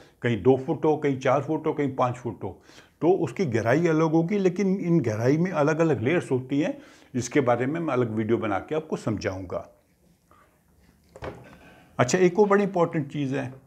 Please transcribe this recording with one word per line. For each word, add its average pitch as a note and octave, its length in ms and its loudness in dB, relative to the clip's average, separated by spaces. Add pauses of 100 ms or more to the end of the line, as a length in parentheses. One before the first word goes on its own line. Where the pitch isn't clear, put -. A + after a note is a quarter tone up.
(220)
कहीं A#2 200 0
दो C3 140 6
फुट D3 280 -4
हो, D#3 120 4
कहीं C#3+ 220 -2
चार C3+ 240 2
फुट D3+ 240 -4
हो, D#3 60 -2
कहीं C#3 220 -2
पाँच B2 220 0
फुट - 280 -10
हो, F#2 180 -12 (380)
तो D#3 100 2
उसकी F#3 360 0
गहराई A#2 400 2
अलग D#3+ 160 2
होगी, E3 360 2
लेकिन F#3+ 420 0
इन E3+ 200 2
गहराई A2+ 360 2
में F3 140 0
अलग-अलग D3+ 500 2
लेयर्स D3 300 0
होती C3+ 300 -2
हैं। F#3+ 220 -4 (320)
इसके B2+ 260 0
बारे A#2+ 260 2
में D#3+ 140 -4
मैं D#3 140 -2
अलग B2 160 0
वीडियो A2 280 0
बना G2+ 200 -2
के D3 160 -8
आपको D#3 220 -6
समझाऊंगा। F#2+ 840 -8 (2250)
अच्छा, B2+ 200 2
एक F3+ 200 4
और G#3 100 4
बड़ी G3+ 160 4
इंपॉर्टेंट E3+ 480 -2
चीज़ C#3 240 -4
है, B2+ 180 -8 (120)